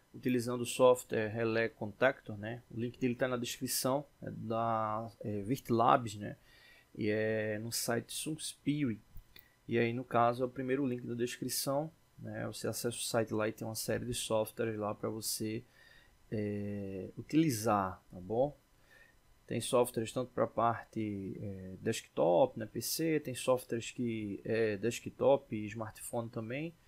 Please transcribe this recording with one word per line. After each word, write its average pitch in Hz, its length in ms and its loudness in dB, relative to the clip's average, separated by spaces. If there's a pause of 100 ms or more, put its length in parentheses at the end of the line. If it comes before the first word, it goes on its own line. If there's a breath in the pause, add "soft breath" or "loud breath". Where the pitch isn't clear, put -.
(140)
utilizando 123 460 0
o 120 40 -2
software 123 640 6
Relé 113 420 2
Contactor, 110 680 0
né? 113 340 -8
O 113 80 -8
link 120 220 -4
dele 123 160 2
tá 131 100 2
na 127 100 0
descrição, 131 680 -2 (160)
é 107 80 -8
da, 110 880 -2
é, 104 240 -4
Virtlabs, 120 720 4
né? 104 220 -10 (580 soft breath)
E 107 140 0
é 107 500 0
no 117 140 -8
site 117 400 -2
Sunspiri. 147 880 -2 (680 loud breath)
E 113 100 0
aí, 117 160 4
no 127 120 -6
caso, 120 400 4
é - 20 2
o - 20 -10
primeiro 135 380 0
link 123 180 -2
da 120 100 -4
descrição, 127 760 -2 (260)
né? 113 300 -8
Você 110 220 -6
acessa 120 280 -4
o - 40 -8
site 113 340 0
lá 107 140 2
e 110 40 0
tem 117 140 -10
uma 110 80 -6
série 110 300 -2
de 120 100 -4
softwares 110 640 0
lá 104 160 -2
pra - 160 -4
você, 110 540 -4 (680 soft breath)
é, 101 880 -4
utilizar, 110 920 2
tá 92 120 -14
bom? 117 360 0 (880 soft breath)
Tem 120 140 -2
softwares 120 500 0
tanto 127 220 -6
pra 117 140 0
parte, 107 920 -2
é, 95 440 -10
desktop, 135 760 2
né, 113 60 -4
P 117 160 -6
C, 160 400 0
tem 127 140 -6
softwares 123 560 0
que 110 520 -4
é 110 360 0
desktop 120 760 2
e 107 120 -4
smartphone 113 640 -8
também. 131 440 -8 (140)